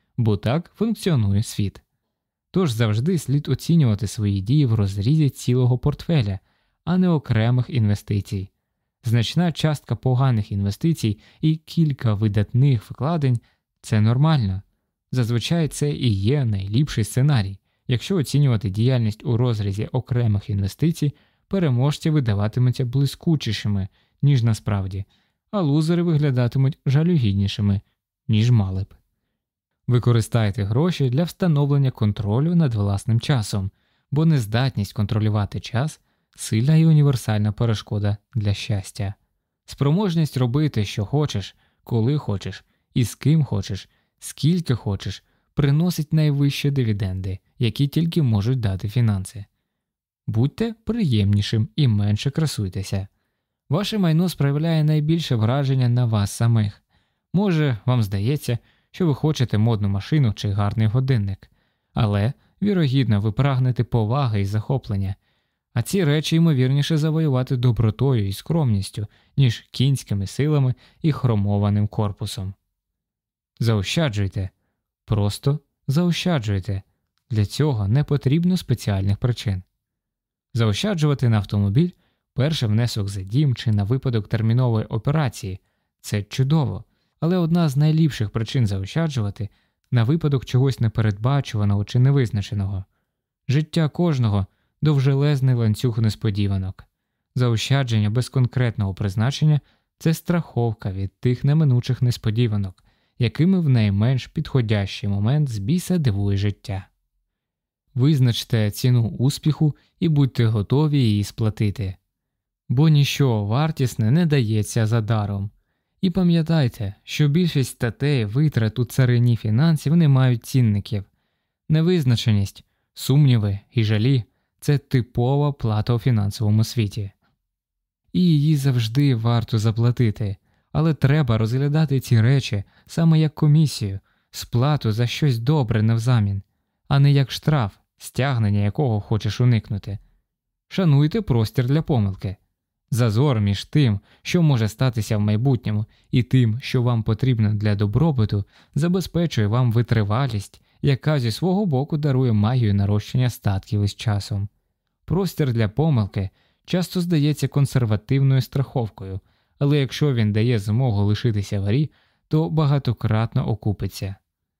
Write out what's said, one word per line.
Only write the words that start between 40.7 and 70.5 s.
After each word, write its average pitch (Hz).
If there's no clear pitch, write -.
що 104
хочеш, 135
коли 117
хочеш, 98
і 131
з -
ким 151
хочеш, 101
скільки 165
хочеш, -
приносить 151
найвищі 143
дивіденди, 98
які 127
тільки 165
можуть 117
дати 101
фінанси. 104
Будьте 135
приємнішим 110
і 143
менше 104
красуйтеся. 98
Ваше 202
майно 170
справляє 151
найбільше 151
враження 127
на 123
вас 110
самих. 113
Може, 156
вам 123
здається, 110
що 180
ви 143
хочете 135
модну 104
машину 107
чи -
гарний 104
годинник. 113
Але, 104
вірогідно, 135
ви 107
прагнете 127
поваги 113
і 98
захоплення. 101
А 117
ці 190
речі, 151
ймовірніше, 143
завоювати 147
добротою 120
і 98
скромністю, 110
ніж 127
кінськими 123
силами 139